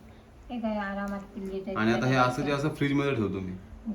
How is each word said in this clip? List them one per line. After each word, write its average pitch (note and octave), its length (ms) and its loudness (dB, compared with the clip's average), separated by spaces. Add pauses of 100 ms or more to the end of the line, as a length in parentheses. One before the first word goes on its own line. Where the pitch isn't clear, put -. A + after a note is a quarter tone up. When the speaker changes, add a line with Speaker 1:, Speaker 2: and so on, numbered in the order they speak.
(500)
Speaker 1:
हे B3 100 -4
काय A3 160 0
आरामात G3+ 440 -2
पिल्ली F#3+ 400 -6
तर F#3+ 160 -4
Speaker 2:
आणि A2 160 4
आता B2+ 140 2
हे C3 80 4
असं C3 280 4
जे C3+ 60 0
Speaker 1:
काय C#3+ 100 2
Speaker 2:
असं D3 100 0
फ्रीजमध्ये C#3 460 2
ठेवतो G2 260 0
मी. F#2 120 -4
हा? - 420 -8